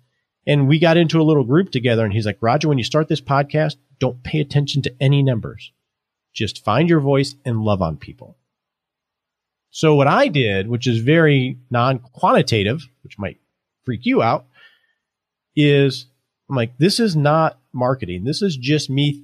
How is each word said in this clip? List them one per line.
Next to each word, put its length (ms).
And 220
we 100
got 200
into 220
a 40
little 200
group 280
together, 340
and 80
he's 140
like, 140
"Roger, 280
when 80
you 60
start 240
this 140
podcast, 560
don't 220
pay 180
attention 440
to 180
any 220
numbers. 480
Just 300
find 240
your 120
voice 440
and 200
love 180
on 160
people." 400
So 240
what 120
I 220
did, 380
which 200
is 120
very 580
non-quantitative, 1200
which 140
might 220
freak 220
you 160
out, 240
is 500
I'm 60
like, 220
"This 240
is 120
not 460
marketing. 500
This 180
is 140
just 340
me 220